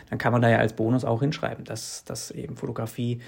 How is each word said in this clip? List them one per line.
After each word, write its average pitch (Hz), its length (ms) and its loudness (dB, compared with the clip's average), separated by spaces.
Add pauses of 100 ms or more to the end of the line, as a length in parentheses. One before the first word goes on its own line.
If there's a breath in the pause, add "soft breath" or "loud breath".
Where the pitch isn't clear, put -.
dann 110 80 -4
kann 117 140 2
man 120 100 4
da 120 80 8
ja 113 80 8
als 113 160 4
Bonus 117 320 2
auch 117 140 2
hinschreiben, 131 460 -2
dass, - 400 -10
dass - 260 -8
eben - 240 -8
Fotografie 117 720 -4